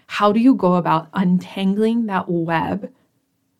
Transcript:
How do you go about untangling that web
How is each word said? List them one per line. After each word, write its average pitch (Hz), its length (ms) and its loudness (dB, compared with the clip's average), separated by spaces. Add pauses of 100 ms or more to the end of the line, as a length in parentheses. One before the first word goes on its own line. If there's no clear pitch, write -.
How 208 220 0
do 214 80 2
you 247 160 6
go 180 200 2
about 165 400 0
untangling 196 920 0
that 190 240 -4
web 170 640 -4 (680)